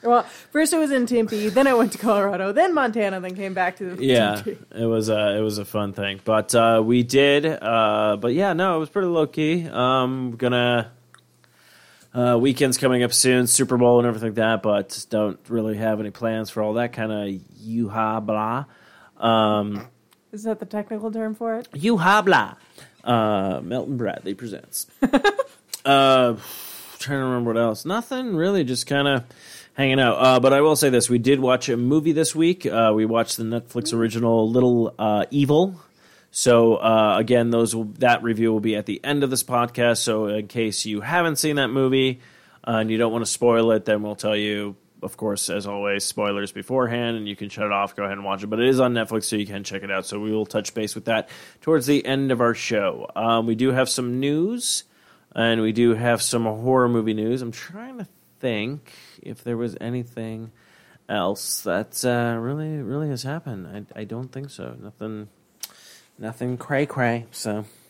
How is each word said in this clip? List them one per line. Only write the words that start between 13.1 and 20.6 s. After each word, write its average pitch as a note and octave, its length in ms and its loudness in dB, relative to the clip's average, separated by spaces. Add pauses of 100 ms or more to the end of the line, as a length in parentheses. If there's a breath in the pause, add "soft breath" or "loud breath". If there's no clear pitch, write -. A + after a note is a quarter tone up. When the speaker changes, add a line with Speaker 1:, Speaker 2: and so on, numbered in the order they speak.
Speaker 2:
soon, B2+ 340 4
Super B2+ 300 2
Bowl A#2+ 220 6
and A#2+ 80 2
everything A2+ 220 -2
like G#2 60 -8
that, A2 280 2
but G2+ 460 -2
don't G#2+ 300 -2 (100)
really A2 280 -2
have A2 220 -2
any G#2+ 120 -8
plans A2 380 -4
for G#2+ 140 -4
all G#2+ 100 -2
that A#2+ 200 -2
kinda G#2 440 -4 (220)
yoo-ha A2 600 -2
blah. A2 460 -4 (520 soft breath)
Um, G#2+ 680 2 (440)
Speaker 1:
Is G#3+ 120 -14
that A3 160 -6
the G#3 60 -10